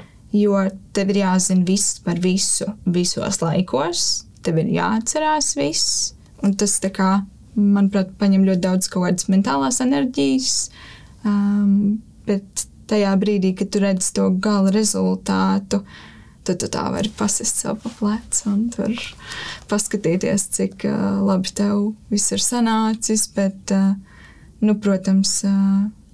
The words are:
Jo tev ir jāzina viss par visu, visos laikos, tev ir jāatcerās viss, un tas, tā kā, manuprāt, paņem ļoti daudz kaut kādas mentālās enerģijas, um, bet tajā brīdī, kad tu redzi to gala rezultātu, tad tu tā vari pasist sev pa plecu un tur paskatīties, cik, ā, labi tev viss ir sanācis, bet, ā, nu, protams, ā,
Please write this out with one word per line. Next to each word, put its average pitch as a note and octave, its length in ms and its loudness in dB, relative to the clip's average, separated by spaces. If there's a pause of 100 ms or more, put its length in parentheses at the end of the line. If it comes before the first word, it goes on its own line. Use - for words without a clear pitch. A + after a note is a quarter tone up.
(340)
Jo G3+ 320 4 (240)
tev G3 240 -2
ir G3+ 100 2
jāzina F#3 420 2
viss F#3+ 380 0
par E3+ 180 -2
visu, F#3 460 0 (160)
visos F3+ 580 -2
laikos, A#3+ 840 -2 (160)
tev D#3+ 200 -2
ir - 140 0
jāatcerās A#3 840 -2
viss, - 580 -2 (260)
un G3+ 160 2
tas, G3+ 240 0
tā F#3+ 120 -2
kā, F#3+ 180 0 (420)
manuprāt, G3+ 640 2
paņem F#3+ 280 4
ļoti F#3 200 2
daudz F#3 260 0
kaut F3+ 160 0
kādas F3+ 240 -2
mentālās B3+ 500 2
enerģijas, C4 760 0 (640)
um, G3+ 800 2 (220)
bet - 440 -4 (200)
tajā G3+ 300 2
brīdī, F#3+ 400 2
kad G3 160 -4
tu G3+ 80 2
redzi F#3+ 320 0
to G3 180 2
gala F#3+ 440 2
rezultātu, F#3+ 1120 0 (580)
tad F3+ 180 -2
tu - 80 -4
tā - 220 -4
vari - 200 -2
pasist - 520 -4
sev G#3+ 180 -6
pa A#3 120 -8
plecu G#3+ 580 -4
un G3+ 180 0
tur A#3 240 -4 (760)
paskatīties, G3+ 840 -2
cik, F#3+ 360 -4
ā, G#3 100 -2 (280)
labi F#3+ 320 0
tev G3+ 280 0 (280)
viss G#3 220 -2
ir G3+ 100 -4
sanācis, A3 880 0
bet, G3 400 -2
ā, G3 220 2 (680)
nu, G#3+ 120 4
protams, G3 600 2 (100)
ā, G3 60 2 (580)